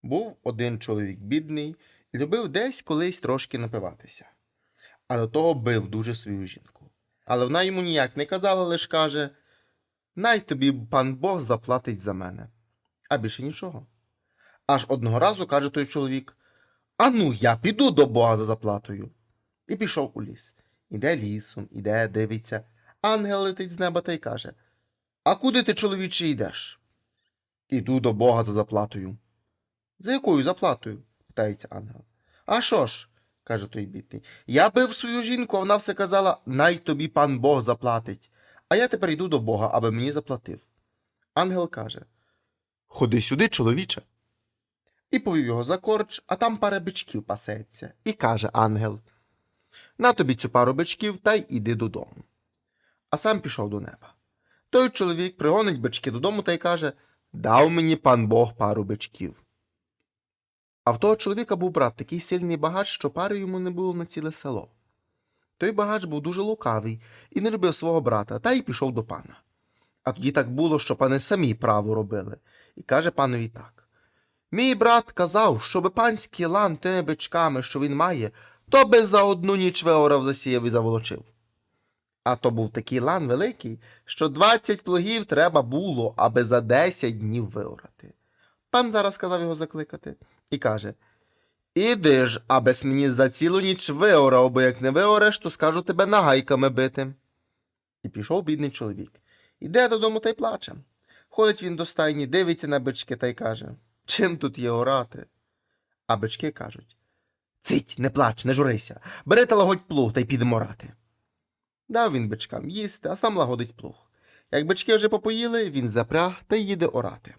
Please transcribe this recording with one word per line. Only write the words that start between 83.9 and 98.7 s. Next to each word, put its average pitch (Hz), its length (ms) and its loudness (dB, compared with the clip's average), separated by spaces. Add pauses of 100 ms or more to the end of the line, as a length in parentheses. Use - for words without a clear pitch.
що - 220 -4
двадцять 202 560 2
плугів 196 420 -2
треба 156 360 4
було, 127 560 -2
аби 117 260 4
за 117 180 2
десять 120 580 0
днів 110 260 -4
виорати. - 680 -14 (560)
Пан 240 220 2
зараз 202 220 2
сказав 180 280 -4
його 165 140 -4
закликати 156 600 -10 (340)
і 147 80 -4
каже: 107 360 -4 (800)
«Іди 170 500 4
ж, 117 220 -4
абес 127 380 4
мені 139 240 2
за 127 200 4
цілу 170 320 2
ніч 190 280 0
виорав, 143 640 6
бо 127 100 2
як 123 200 2
не 131 80 0
виореш, 208 500 4
то 175 100 -6
скажу 160 320 0
тебе 180 240 0
нагайками 139 640 4
бити». 131 440 -2 (920)
І 101 60 -10
пішов 160 340 -4
бідний 151 260 -4
чоловік. 101 420 -10 (480)